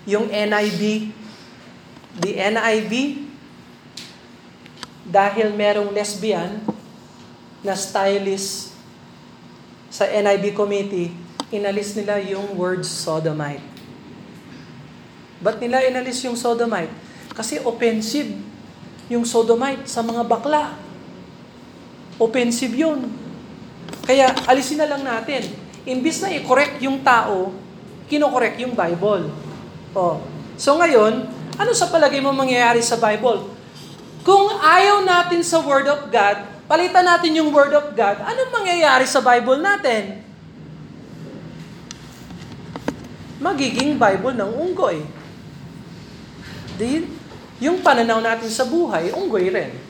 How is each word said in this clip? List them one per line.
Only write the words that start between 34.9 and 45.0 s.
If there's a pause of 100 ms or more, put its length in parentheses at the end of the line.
natin
sa
Word
of
God, (160)
palitan
natin
yung
Word
of
God,
anong
mangyayari
sa
Bible
natin? (3250)
Magiging
Bible
ng
unggoy. (1700)